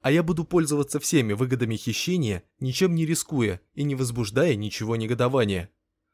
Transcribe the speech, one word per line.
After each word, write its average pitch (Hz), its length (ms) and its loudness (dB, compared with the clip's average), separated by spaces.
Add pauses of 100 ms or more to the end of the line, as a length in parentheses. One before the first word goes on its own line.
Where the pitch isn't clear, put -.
А 131 80 2
я 165 120 4
буду 165 220 0
пользоваться 147 560 0
всеми 123 320 2
выгодами 120 440 0
хищения, 117 640 -2 (180)
ничем 170 340 0
не 160 120 0
рискуя 127 560 -2 (100)
и 143 120 -4
не 143 100 -2
возбуждая 123 600 0
ничего 107 420 -4
негодования. 113 720 0 (440)